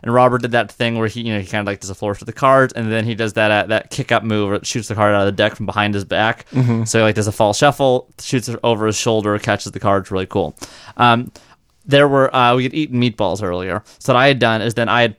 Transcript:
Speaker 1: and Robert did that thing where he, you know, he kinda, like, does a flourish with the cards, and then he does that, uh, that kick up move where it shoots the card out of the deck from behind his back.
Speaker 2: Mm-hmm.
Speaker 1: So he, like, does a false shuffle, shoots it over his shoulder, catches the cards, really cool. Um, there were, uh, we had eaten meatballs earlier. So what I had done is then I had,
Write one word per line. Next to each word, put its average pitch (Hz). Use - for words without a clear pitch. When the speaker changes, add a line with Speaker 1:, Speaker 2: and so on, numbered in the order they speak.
Speaker 1:
and 117
Robert 123
did 120
that 117
thing 117
where 110
he, 117
you 113
know, 104
he 92
kinda, 101
like, 98
does 98
a 95
flourish 101
with -
the 117
cards, 135
and 110
then 110
he 117
does 107
that, 107
uh, 101
that 107
kick -
up 110
move 107
where 101
it -
shoots -
the 104
card 104
out 101
of 98
the 101
deck 104
from 104
behind 104
his 98
back. 110
Speaker 2:
Mm-hmm. 120
Speaker 1:
So 113
he, 110
like, 107
does 104
a 104
false 107
shuffle, 135
shoots 123
it 117
over 110
his 104
shoulder, 104
catches 101
the 98
cards, 98
really 95
cool. 90
Um, 120
there 143
were, 135
uh, 123
we 131
had 127
eaten 127
meatballs 104
earlier. 92
So -
what 120
I 135
had 135
done 113
is 113
then 117
I 117
had, 113